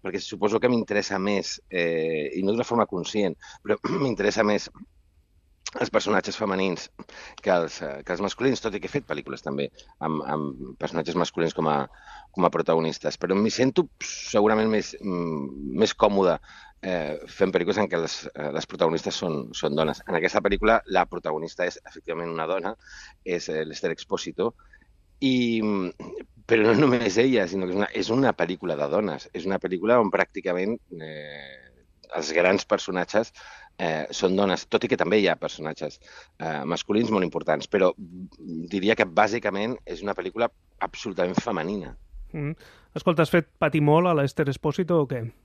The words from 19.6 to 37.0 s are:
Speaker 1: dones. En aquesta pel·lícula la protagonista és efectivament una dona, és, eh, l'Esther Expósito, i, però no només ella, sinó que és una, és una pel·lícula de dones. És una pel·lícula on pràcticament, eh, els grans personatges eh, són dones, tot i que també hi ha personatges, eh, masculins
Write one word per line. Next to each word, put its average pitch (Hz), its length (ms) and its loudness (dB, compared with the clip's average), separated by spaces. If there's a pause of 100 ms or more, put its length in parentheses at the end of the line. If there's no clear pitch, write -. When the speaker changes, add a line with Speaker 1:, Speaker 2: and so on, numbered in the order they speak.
Speaker 1:
dones. 78 320 0
En 87 120 0
aquesta 90 260 2
pel·lícula 104 420 4
la 92 240 2
protagonista 82 560 -4
és - 180 -6
efectivament 85 460 -8
una 80 160 -4
dona, 95 280 -4 (500)
és, 87 240 -4
eh, 78 160 -2
l'Esther 80 260 -4
Expósito, 90 640 -4 (680)
i, 131 140 2 (1120)
però 110 220 6
no 117 80 8
només 120 420 4
ella, 117 300 4
sinó 92 180 -2
que 90 60 -2
és 98 80 0
una, 101 140 0
és 107 180 -2
una 127 240 4
pel·lícula 85 400 -2
de 71 160 0
dones. 90 400 -2
És 87 140 -8
una 95 120 0
pel·lícula 95 440 2
on 101 100 2
pràcticament, 95 640 0 (240)
eh, 73 640 -14 (500)
els 78 220 -4
grans 90 320 4
personatges 95 640 0 (460)
eh, 80 320 -2
són 95 260 2
dones, 95 340 2
tot 113 140 2
i 110 60 -2
que 127 100 2
també 90 200 4
hi 92 80 4
ha 80 80 2
personatges, 78 640 -8 (380)
eh, 78 260 -6
masculins 104 460 0